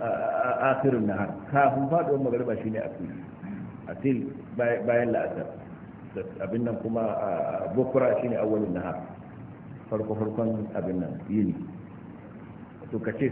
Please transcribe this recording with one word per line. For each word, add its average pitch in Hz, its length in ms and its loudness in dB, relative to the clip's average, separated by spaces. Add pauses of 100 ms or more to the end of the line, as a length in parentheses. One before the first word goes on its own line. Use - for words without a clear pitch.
a, 113 80 -2
a, - 0 - (320)
a, 123 100 2 (200)
akhirun 131 340 4
nahar. 98 240 0 (240)
Kafin 139 380 6
faduwar 160 320 4
magriba 120 400 2
shine 110 180 -2
asil. - 320 -6 (800)
Asil 131 240 2 (400)
bay-, 120 300 4
bayan 120 260 6
la'asar. - 340 0 (920)
Abin 110 240 0
nan 113 160 0
kuma, 113 220 0
a, 101 260 0 (460)
bukra 131 480 6
shine 117 160 0
awwalun 107 340 2
nahar. 90 240 -2 (920)
Farko 107 260 0
farkon 110 560 0
abin 92 300 0
nan, - 260 -6
yini. 101 240 4 (1400)
To, 110 80 -2
ka 107 140 -4
ce 139 200 0